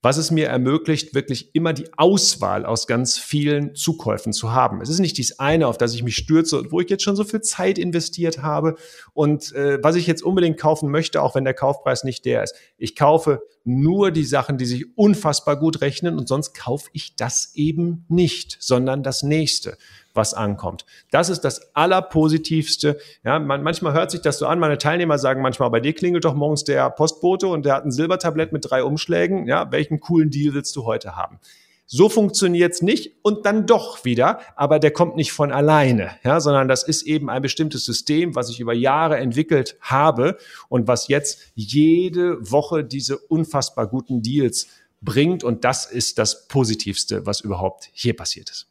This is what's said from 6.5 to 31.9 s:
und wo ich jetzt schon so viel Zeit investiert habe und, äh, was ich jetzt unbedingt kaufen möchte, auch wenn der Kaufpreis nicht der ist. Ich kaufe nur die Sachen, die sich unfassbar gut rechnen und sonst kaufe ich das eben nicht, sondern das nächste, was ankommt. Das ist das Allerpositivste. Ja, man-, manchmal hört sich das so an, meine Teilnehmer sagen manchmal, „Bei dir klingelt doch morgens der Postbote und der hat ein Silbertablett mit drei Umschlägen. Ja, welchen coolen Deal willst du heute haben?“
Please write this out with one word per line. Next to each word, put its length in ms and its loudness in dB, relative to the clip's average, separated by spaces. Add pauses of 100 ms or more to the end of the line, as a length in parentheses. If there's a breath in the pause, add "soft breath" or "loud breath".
und 140 -6
wo 100 -2
ich 80 -4
jetzt 140 -2
schon 120 0
so 80 -2
viel 180 -4
Zeit 360 -2
investiert 640 -4
habe 360 0 (360 loud breath)
und, 400 0
äh, 300 0
was 120 4
ich 120 0
jetzt 160 -2
unbedingt 340 2
kaufen 320 0
möchte, 320 0
auch 140 0
wenn 80 0
der 100 0
Kaufpreis 500 -2
nicht 220 -8
der 160 0
ist. 140 -6 (220 soft breath)
Ich 180 -8
kaufe 480 2 (200 loud breath)
nur 460 2
die 140 0
Sachen, 340 -2
die 80 -4
sich 320 -6
unfassbar 600 2
gut 220 0
rechnen 360 -2
und 100 -6
sonst 280 -4
kaufe 380 -8
ich 220 -12
das 380 -6
eben 560 -2
nicht, 500 0
sondern 440 0
das 180 -4
nächste, 560 -2 (360 soft breath)
was 200 0
ankommt. 520 -6 (260 soft breath)
Das 180 2
ist 120 -4
das 340 -6
Allerpositivste. 1200 2 (240 loud breath)
Ja, 160 0
man-, 240 -2
manchmal 300 -2
hört 180 0
sich 100 -8
das 180 0
so 60 -2
an, 140 0
meine 180 2
Teilnehmer 400 0
sagen 240 0
manchmal, 280 0
„Bei 100 2
dir 140 -2
klingelt 320 0
doch 100 2
morgens 280 0
der 260 2
Postbote 580 0
und 180 -2
der 100 4
hat 100 -4
ein 60 -2
Silbertablett 600 -2
mit 180 -6
drei 140 2
Umschlägen. 640 -2
Ja, 240 0
welchen 280 -2
coolen 300 2
Deal 240 0
willst 220 -4
du 100 -8
heute 300 -4
haben?“ 240 -8 (540 soft breath)